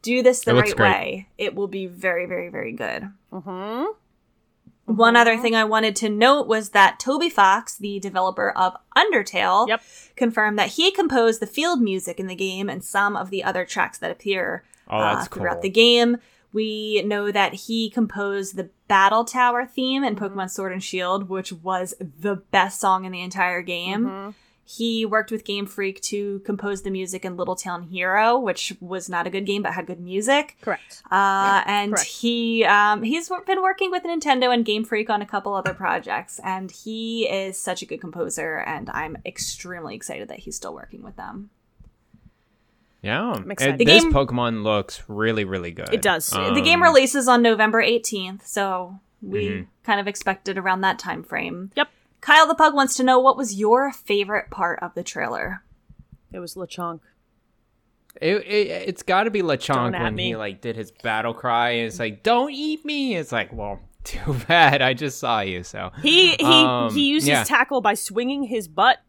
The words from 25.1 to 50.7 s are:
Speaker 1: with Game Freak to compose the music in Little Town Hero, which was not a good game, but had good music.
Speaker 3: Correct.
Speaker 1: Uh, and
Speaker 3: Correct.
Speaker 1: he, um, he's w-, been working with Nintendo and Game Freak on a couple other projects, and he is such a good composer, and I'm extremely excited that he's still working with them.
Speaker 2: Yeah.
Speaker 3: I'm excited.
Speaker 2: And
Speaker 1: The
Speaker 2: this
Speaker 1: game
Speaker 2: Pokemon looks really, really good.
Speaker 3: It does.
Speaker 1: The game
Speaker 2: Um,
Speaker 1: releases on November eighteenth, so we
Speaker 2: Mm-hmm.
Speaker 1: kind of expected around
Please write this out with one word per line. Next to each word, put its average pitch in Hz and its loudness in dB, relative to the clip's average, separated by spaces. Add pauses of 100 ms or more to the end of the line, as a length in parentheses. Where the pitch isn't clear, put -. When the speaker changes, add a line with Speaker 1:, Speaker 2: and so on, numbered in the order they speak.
Speaker 1:
with 220 -8
Game 202 -6
Freak 196 -8
to 202 -6
compose 202 -6
the 196 -6
music 190 -8
in 180 -8
Little 180 -4
Town 175 -10
Hero, 185 2
which 208 -2
was 180 -10
not 175 -4
a 180 -6
good 196 -6
game, 202 -2
but 170 -2
had 175 -8
good 165 -12
music. 214 0
Speaker 3:
Correct. - -8 (100)
Speaker 1:
Uh, 196 4
and 208 -2
Speaker 3:
Correct. 175 -2
Speaker 1:
he, 233 0
um, 208 4
he's 302 -4
w-, 370 -6
been 381 0
working 381 0
with 359 -4
Nintendo 294 0
and 240 2
Game 220 -2
Freak 220 -4
on 208 -2
a - -10
couple 202 -6
other 185 -4
projects, - -6
and 190 -6
he 226 -6
is 190 -6
such 185 -6
a 185 -14
good - -10
composer, 160 -8
and - -8
I'm 156 -8
extremely - -12
excited - -12
that - -16
he's - -14
still 80 -12
working - -20
with - -20
them. 202 -16 (1500)
Speaker 2:
Yeah. 156 -4
Speaker 3:
I'm 98 -6
excited. 135 0
Speaker 2:
And 139 -4
Speaker 1:
The - 4
Speaker 2:
this 165 8
Speaker 1:
game 320 2
Speaker 2:
Pokemon 120 0
looks 104 -2
really, 107 0
really 90 -6
good. - -6
Speaker 3:
It - 0
does. 180 0
Speaker 1:
The - 0
game 349 4
Speaker 2:
Um, 330 6
Speaker 1:
releases 262 4
on 240 6
November 220 4
eighteenth, 220 -2
so 190 -4 (220)
we 202 -6
Speaker 2:
Mm-hmm. 196 -6 (200)
Speaker 1:
kind 202 2
of 196 -2
expected 190 -4
around 190 0